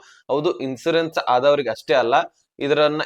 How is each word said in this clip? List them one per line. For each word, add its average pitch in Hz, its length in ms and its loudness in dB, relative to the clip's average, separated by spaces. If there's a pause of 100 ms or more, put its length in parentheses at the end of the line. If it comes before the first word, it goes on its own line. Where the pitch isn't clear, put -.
(280)
ಹೌದು, 151 300 -2
ಇನ್ಸೂರೆನ್ಸ್ 160 600 -4
ಆದವರಿಗೆ 127 520 2
ಅಷ್ಟೇ 147 240 -2
ಅಲ್ಲ, 123 200 2 (460)
ಇದರನ್ನ, 147 460 0